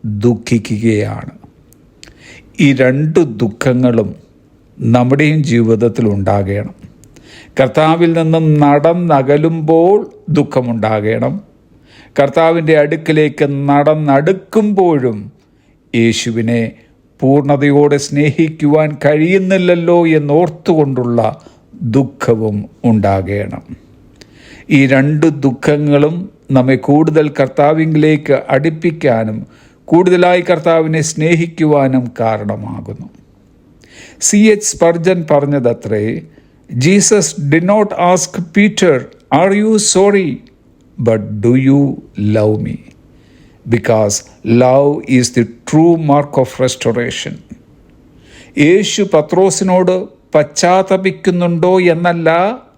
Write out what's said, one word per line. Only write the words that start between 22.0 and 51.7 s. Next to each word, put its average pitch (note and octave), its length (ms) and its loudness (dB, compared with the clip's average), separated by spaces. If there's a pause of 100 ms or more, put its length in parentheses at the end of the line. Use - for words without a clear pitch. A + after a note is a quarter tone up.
ഉണ്ടാകണം. G2+ 800 -2 (1040)
ഈ C3+ 180 4
രണ്ട് C#3+ 540 0
ദുഃഖങ്ങളും D3 920 0 (180)
നമ്മെ C3 240 2
കൂടുതൽ D3+ 540 2
കർത്താവിലേക്ക് D3+ 1200 0
അടുപ്പിക്കാനും C3+ 1000 -2 (380)
കൂടുതലായി F3+ 560 4
കർത്താവിനെ D#3+ 600 0
സ്നേഹിക്കുവാനും D#3 1200 0
കാരണമാകുന്നു. G#2 880 -6 (1120)
സി - 160 0
എച്ച് G#3 300 2
സ്പർജൻ E3+ 640 0
പറഞ്ഞതത്രേ, B2 880 -2 (540)
"Jesus F3+ 760 0
did E3 140 2
not G#3 200 2
ask F3+ 600 -2 (160)
Peter, F#3+ 400 2 (360)
'Are F#3+ 220 2
you G#3+ 220 0 (180)
sorry?' G3 400 2 (640)
but, A2+ 160 0
'Do G#2+ 460 0
you C#3 380 2 (360)
love G#2+ 200 0
me?' - 360 -10 (760)
Because A2 440 0 (360)
love C3 640 2
is B2 100 2 (160)
the - 20 2
true D#3+ 540 0
mark C#3+ 440 -2
of B2+ 80 0 (140)
restoration." A#2+ 720 -4 (1200)
യേശു G3 560 0
പത്രോസിനോട് F#3 920 0 (280)
പശ്ചാത്തപിക്കുന്നുണ്ടോ F3+ 1500 0